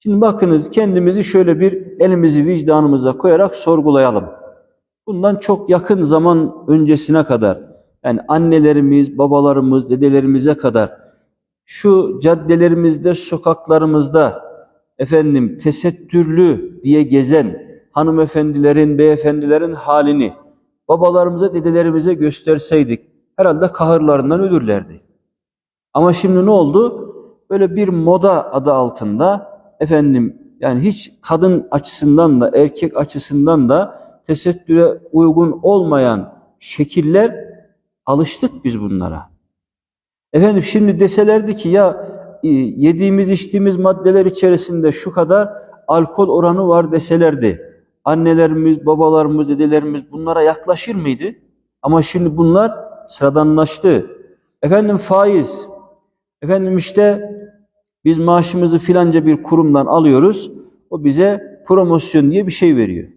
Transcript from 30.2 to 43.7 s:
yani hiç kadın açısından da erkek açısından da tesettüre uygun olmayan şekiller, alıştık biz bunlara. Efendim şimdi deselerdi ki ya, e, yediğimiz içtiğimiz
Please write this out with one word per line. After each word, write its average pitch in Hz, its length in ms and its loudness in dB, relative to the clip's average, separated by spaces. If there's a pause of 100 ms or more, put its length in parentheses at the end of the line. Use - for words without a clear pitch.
yani 127 200 -2
hiç 196 320 -4 (100)
kadın 170 480 0
açısından 147 680 2
da 117 140 0
erkek 147 420 0
açısından 143 720 -2
da 175 340 -2 (240)
tesettüre 170 720 0 (140)
uygun 160 500 2
olmayan 143 720 0 (240)
şekiller, 175 880 -2 (580)
alıştık 156 580 -4
biz 117 160 -4
bunlara. 92 500 -8 (1040)
Efendim 196 300 2
şimdi 202 380 0
deselerdi 208 560 0
ki 196 120 -8
ya, 185 400 0 (340)
e, 165 60 -2
yediğimiz 165 840 0
içtiğimiz 196 460 -2